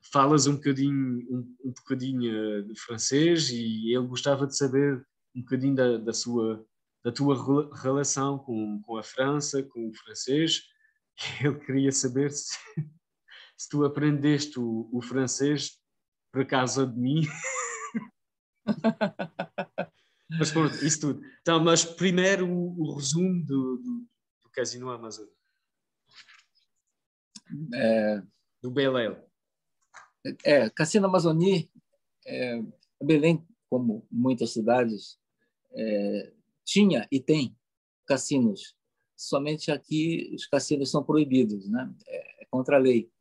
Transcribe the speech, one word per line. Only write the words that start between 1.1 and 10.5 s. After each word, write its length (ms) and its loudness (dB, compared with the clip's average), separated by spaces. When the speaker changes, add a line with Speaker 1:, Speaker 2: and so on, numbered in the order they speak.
Speaker 1:
um, 340 -6
um 80 -6
bocadinho, 840 -4
eh, 40 -6
de 180 -14
francês 680 2
e 440 -2
ele 120 0
gostava 400 -2
de 100 -8
saber 480 0
um 60 -8
bocadinho 340 0
da, 240 2
da 140 -4
sua, 520 -2
da 80 0
tua 220 2
rela-, 400 0
relação 640 -2
com, 440 -6
com 140 -10
a 60 -8
França, 600 -2
com 260 -10
o 60 -12
francês. 680 -2